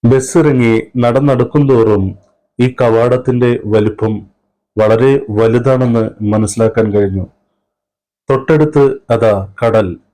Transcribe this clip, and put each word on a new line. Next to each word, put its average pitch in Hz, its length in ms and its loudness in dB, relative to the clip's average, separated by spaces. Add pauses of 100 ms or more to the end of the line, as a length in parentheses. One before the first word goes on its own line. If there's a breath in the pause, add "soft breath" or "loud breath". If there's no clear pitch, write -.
ബസ് 131 340 0
ഇറങ്ങി 127 340 2 (300)
നടന്നടുക്കും 127 640 0
തോറും 110 360 2 (540)
ഈ 123 80 2 (140)
കവാടത്തിന്റെ 123 720 0 (160)
വലിപ്പം 107 460 -2 (640)
വളരെ 113 360 2 (260)
വലുതാണെന്ന് 117 680 0 (280)
മനസ്സിലാക്കാൻ 110 540 0 (100)
കഴിഞ്ഞു. 95 300 -2 (1000)
തൊട്ടടുത്ത് 151 560 0 (260)
അതാ 110 240 2 (280)
കടൽ. 110 280 0 (240)